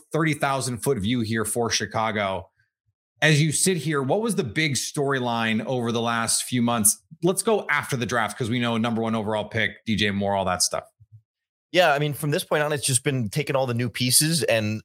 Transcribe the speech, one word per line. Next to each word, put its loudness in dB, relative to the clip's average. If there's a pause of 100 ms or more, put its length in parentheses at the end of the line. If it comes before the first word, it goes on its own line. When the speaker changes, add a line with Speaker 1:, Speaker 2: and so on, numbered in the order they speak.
(140)
Speaker 1:
thirty 2
thousand -2
foot 0
view 0
here -2
for -2
Chicago. -2 (720)
As 6
you 2
sit 2
here, -2
what 0
was -2
the -2
big 0
storyline 0
over -2
the 0
last 0
few -2
months? 2 (180)
Let's 2
go 2
after 0
the -2
draft, -2
'cause -2
we 0
know 0
number 0
one 0
overall -2
pick, -2
D 0
J 2
Moore, 0
all 0
that 0
stuff. -2 (880)
Speaker 2:
Yeah, 6
I 2
mean, 0
from -2
this 0
point 2
on, 0
it's -2
just 0
been -2
taking -4
all 2
the 0
new -2
pieces 2
and 0